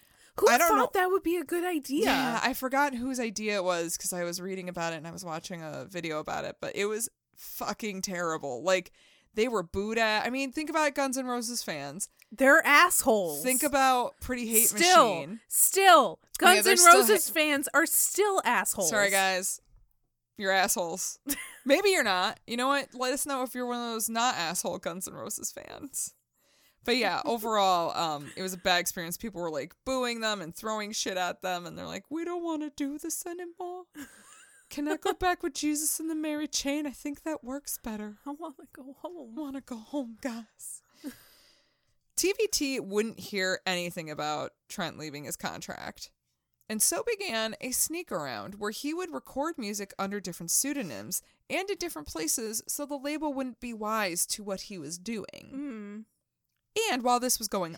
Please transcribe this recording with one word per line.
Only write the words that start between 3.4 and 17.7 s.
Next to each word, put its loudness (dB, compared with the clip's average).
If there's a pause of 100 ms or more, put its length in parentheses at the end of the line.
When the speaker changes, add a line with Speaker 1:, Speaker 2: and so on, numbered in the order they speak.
Speaker 2:
it 0
was 0
'cause -6
I -2
was -4
reading -6
about -4
it -6
and -12
I -12
was -12
watching -8
a -10
video -4
about -6
it, -8
but -8
it 0
was -4 (260)
fucking -8
terrible. -4
Like, 2 (440)
they 2
were 0
booed -4
at. 2
I -2
mean, -2
think -4
about 2
Guns 0
N' -4
Roses -4
fans. -8 (220)
Speaker 1:
They're 8
assholes. 6
Speaker 2:
Think 2
about 2
Pretty -4
Hate 4
Speaker 1:
Still, 8
Speaker 2:
Machine. -8
Speaker 1:
still, 6
Speaker 2:
Oh, -20 (140)
yeah, 10
Speaker 1:
Guns 4
Speaker 2:
they're 6
Speaker 1:
N' 8
Speaker 2:
still 12
Speaker 1:
Roses 4
Speaker 2:
ha- -6
Speaker 1:
fans 2